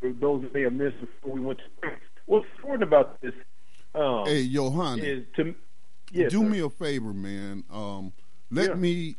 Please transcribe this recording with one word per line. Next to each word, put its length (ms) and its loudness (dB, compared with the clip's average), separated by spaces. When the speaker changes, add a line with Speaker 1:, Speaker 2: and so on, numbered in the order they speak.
Speaker 1:
for 100 0
those 320 2
that 100 -6
may 100 2
have 100 2
missed 260 0
before 320 -6
we 80 -2
went 200 -2
to 60 -8
break, 180 -4
what's 200 6
important 260 0
about 380 6
this, 120 -4
um, 300 2
Speaker 2:
Hey, 240 2
Johanna, 520 2
Speaker 1:
is 220 -2
to, 180 0
yes, 180 4
Speaker 2:
do 100 4
Speaker 1:
sir. 100 6
Speaker 2:
me 100 2
a 100 0
favor, 440 -2
man. 580 -4
Um, 400 -6
let 200 4
Speaker 1:
Yeah. 40 -2
Speaker 2:
me, 440 0